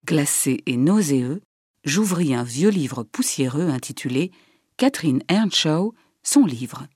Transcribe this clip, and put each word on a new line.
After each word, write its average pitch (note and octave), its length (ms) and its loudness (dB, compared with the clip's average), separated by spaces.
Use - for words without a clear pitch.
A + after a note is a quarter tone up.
Glacé C#3+ 600 0
et B2 100 -2
nauséeux, C#3+ 640 2
j'ouvris F3 500 0
un A#2+ 80 -2
vieux B2+ 280 2
livre C#3 320 -2
poussiéreux C#3+ 680 -2
intitulé C3 640 -4
Catherine E3 520 0
Earnshaw, F#3+ 680 0
son C#4+ 220 4
livre. B2+ 520 -6